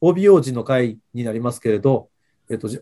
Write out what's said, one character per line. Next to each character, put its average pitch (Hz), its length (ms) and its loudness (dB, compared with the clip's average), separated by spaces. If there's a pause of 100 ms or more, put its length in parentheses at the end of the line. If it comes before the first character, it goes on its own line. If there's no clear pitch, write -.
オ 175 120 2
ー - 20 0
ビ 185 80 -4
ー 202 100 6
オ 180 60 8
ー - 20 0
時 127 140 -4
の 117 100 -6
会 123 340 -2 (140)
に 120 120 -8
な 113 80 -6
り 113 80 -6
ま 123 120 -4
す - 80 -14
け 117 100 -2
れ 104 100 0
ど、 135 280 0 (420)
え - 40 -8
っ - 40 -6
と、 117 100 -8 (140)